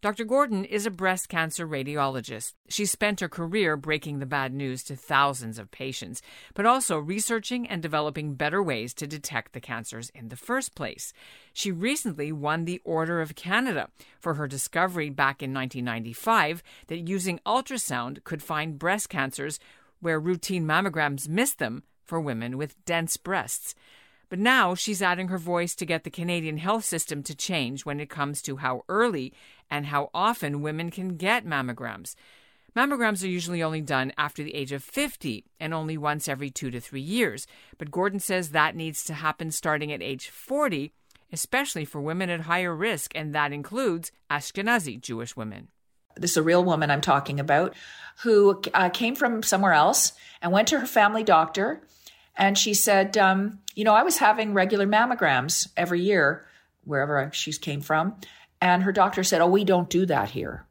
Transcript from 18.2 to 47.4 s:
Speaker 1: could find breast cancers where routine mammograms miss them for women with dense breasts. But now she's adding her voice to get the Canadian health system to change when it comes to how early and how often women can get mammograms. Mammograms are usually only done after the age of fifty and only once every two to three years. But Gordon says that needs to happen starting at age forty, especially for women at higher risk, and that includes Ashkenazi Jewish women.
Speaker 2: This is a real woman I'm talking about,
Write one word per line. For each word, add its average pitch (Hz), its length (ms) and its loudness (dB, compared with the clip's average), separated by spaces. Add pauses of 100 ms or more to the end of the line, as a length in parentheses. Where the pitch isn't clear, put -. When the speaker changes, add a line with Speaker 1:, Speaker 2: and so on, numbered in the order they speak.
Speaker 1:
could 151 180 -10
find 151 380 -6
breast 185 300 -2
cancers 139 500 -4 (400)
where 165 180 0
routine 175 460 -2
mammograms 156 640 0
miss 208 240 0
them 127 320 -6 (220)
for 165 160 -4
women 123 360 -6
with 147 280 -10
dense 165 320 -2
breasts. - 580 -6 (540)
But 180 100 -6
now 214 360 4
she's 190 260 -2
adding 180 280 0
her 185 100 -2
voice 175 360 -2
to 170 120 -6
get 165 160 -2
the 156 80 -12
Canadian 170 480 -4
health 208 260 -2
system 160 380 -4
to 147 120 -8
change 139 480 -4
when 147 160 -6
it 147 120 -10
comes 143 320 -4
to 135 140 -6
how 127 300 -4
early 185 460 0 (380)
and 147 160 -4
how 143 260 0
often 170 480 0
women 156 300 -4
can 185 260 -6
get 214 300 0
mammograms. 123 640 -6 (640)
Mammograms 233 480 2
are 190 40 -2
usually 175 360 -2
only 156 180 -2
done 135 380 -2
after 147 240 -4
the 147 100 -10
age 139 180 -6
of 139 120 -8
fifty - 600 -4 (140)
and 160 140 -6
only 156 240 -4
once 147 300 -2
every 139 240 -4
two 139 180 -6
to 123 100 -6
three 135 220 -12
years. 160 460 0 (320)
But 151 100 -10
Gordon 190 300 -2
says 185 300 -2
that 156 260 2
needs 160 300 -6
to 156 100 -8
happen 160 340 -4
starting 151 420 -2
at 101 120 -6
age 131 260 -8
forty, 233 600 -2 (420)
especially 247 520 -2
for 147 140 -10
women 170 300 -2
at 170 120 -2
higher 170 340 0
risk, 175 400 -2
and 156 180 -6
that 147 180 2
includes 170 600 -4 (180)
Ashkenazi 175 720 -2
Jewish 120 340 -8
women. 107 340 -10 (460)
Speaker 2:
This 175 160 -2
is - 60 2
a 156 60 4
real 175 200 6
woman 156 280 2
I'm 143 100 2
talking 143 380 2
about, 151 360 2 (460)